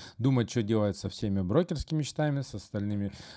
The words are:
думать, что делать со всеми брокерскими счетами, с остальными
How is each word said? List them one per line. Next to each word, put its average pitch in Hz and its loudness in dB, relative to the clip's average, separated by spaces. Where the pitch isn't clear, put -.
думать, 123 4
что 117 0
делать 104 2
со 101 -6
всеми 98 0
брокерскими 151 0
счетами, 143 0
с - -10
остальными 101 -4